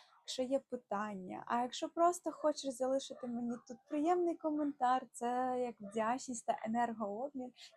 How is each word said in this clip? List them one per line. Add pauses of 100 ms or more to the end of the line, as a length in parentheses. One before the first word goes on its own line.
(200)
якщо
є
питання.
А
якщо
просто
хочеш
залишити
мені (120)
тут (100)
приємний
коментар,
це
як
вдячність
та
енергообмін, (240)